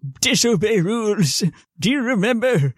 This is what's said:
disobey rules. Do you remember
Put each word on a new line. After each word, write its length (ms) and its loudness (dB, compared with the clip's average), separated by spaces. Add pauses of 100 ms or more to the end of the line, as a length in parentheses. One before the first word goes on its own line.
(200)
disobey 600 2
rules. 640 0 (360)
Do 120 0
you 120 0
remember 760 0